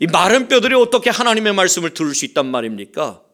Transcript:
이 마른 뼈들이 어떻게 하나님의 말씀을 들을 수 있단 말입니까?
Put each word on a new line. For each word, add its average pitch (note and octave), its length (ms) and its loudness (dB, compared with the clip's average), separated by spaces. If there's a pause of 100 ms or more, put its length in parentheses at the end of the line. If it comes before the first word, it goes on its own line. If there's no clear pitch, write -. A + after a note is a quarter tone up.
이 - 60 -2
마른 G3 420 2
뼈들이 B3 260 2
어떻게 A#3+ 360 2
하나님의 A3 440 0
말씀을 F3 400 0
들을 D3+ 200 -4
수 C3+ 100 -6
있단 C3+ 220 -2
말입니까? A2+ 760 -8 (100)